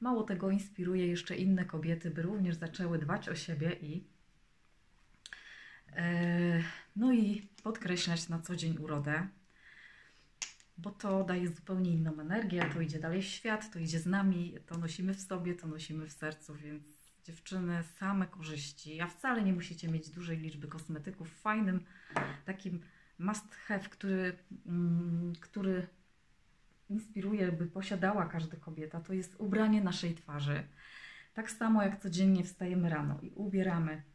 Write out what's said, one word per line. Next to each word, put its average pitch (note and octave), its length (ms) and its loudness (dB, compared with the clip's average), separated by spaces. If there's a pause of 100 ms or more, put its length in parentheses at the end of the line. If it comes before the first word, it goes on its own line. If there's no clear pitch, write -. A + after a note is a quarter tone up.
Mało A#3 220 2
tego, F#3+ 280 0
inspiruję F#3 560 0
jeszcze F3 280 -2
inne F#3 300 4
kobiety, E3 460 -2
by D3 100 -4
również F3+ 340 2
zaczęły E3 440 -2
dbać C#3+ 300 -2
o E3+ 60 -2
siebie E3 460 -2
i, D#3 220 -6 (1900)
e, F3 680 4 (320)
no B3 180 6
i G#3+ 340 4 (160)
podkreślać F3 680 0
na E3 100 0
co F3 160 -6
dzień E3 220 0
urodę, D3+ 500 0 (1500)
bo G3 100 -8
to G3 320 0
daje F3+ 240 0
zupełnie F3+ 440 0
inną D#3+ 280 2
energię, F3 540 0
to E3+ 80 -2
idzie D#3 180 -2
dalej E3 220 0
w F#3+ 40 -2
świat, G#3+ 460 -4
to F3 80 -8
idzie D#3+ 200 -2
z E3 60 -2
nami, F3+ 500 2 (120)
to E3+ 100 -8
nosimy F3+ 360 -2
w F#3+ 80 -10
sobie, F3 340 -4
to E3+ 120 -10
nosimy D#3 400 -6
w D3+ 40 -14
sercu, D3+ 440 -10
więc, D3+ 280 -12 (420)
dziewczyny, F3 580 -4
same F#3+ 440 0
korzyści. D#3 720 -8
A F3 60 -2
wcale A#3 360 0
nie F#3+ 100 6
musicie E3+ 340 -4
mieć D#3+ 220 0
dużej E3+ 280 -4
liczby D#3 300 -8
kosmetyków. D#3+ 760 -10
Fajnym G#3+ 420 2 (640)
takim F#3 340 -4 (400)
must G#3 360 -2
have, - 240 -4
który, F#3 580 -2 (280)
mm, F3 760 2
który F#3 460 0 (1040)
inspiruje, G3+ 600 0
by E3+ 140 0
posiadała F#3+ 600 0
każda E3 320 -4
kobieta, D#3 440 -10
to F3 120 -8
jest F#3 240 -4
ubranie G#3+ 440 4
naszej F3 340 0
twarzy. D3 480 -2 (680)
Tak A3 180 -6
samo A3 320 6
jak G3 180 0
codziennie F#3 420 6
wstajemy F3+ 460 2
rano C#3+ 320 0
i - 80 -10
ubieramy, F3+ 760 0 (120)